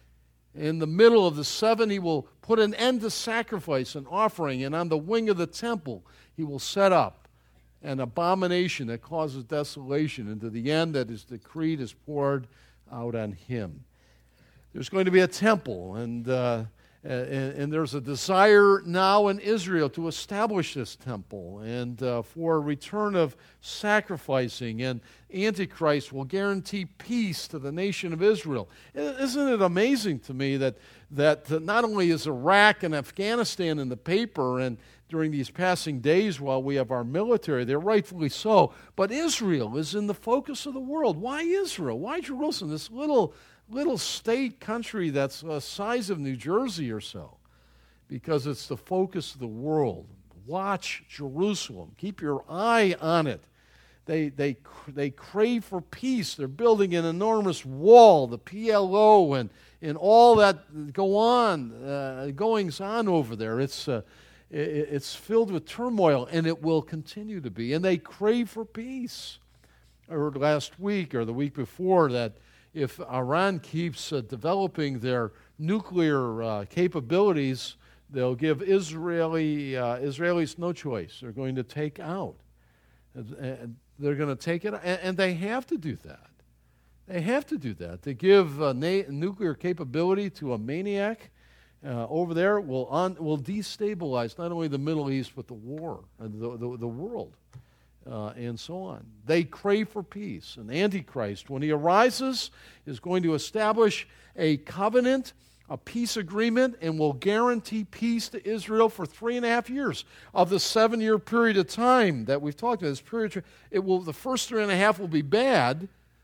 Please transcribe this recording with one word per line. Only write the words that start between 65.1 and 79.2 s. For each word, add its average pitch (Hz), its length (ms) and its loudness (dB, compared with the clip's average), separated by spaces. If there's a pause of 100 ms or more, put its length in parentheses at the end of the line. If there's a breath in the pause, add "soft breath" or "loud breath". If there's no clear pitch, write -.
filled 220 380 0
with 170 160 -6
turmoil, 180 640 2
and 165 160 0
it 165 120 -2
will 156 220 0
continue 190 580 -12
to 123 120 -8
be. 117 220 -4
And 175 120 -2
they 185 120 4
crave 220 520 0
for 220 160 -10
peace. 247 720 -12 (720 soft breath)
I 165 40 -10
heard 147 240 -2
last 147 420 0
week 190 340 -2
or 117 100 0
the 113 100 -4
week 139 200 -2
before 165 580 2
that 117 260 -4 (360 soft breath)
if 143 260 -6
Iran 151 600 0
keeps, 160 520 -6
uh, 139 100 -2
developing 147 800 -4
their 120 340 -2 (260 soft breath)
nuclear, 156 800 0
uh, 107 240 -4
capabilities, 160 1120 0 (340 soft breath)
they'll 127 260 0
give 151 280 0
Israeli, 160 1120 0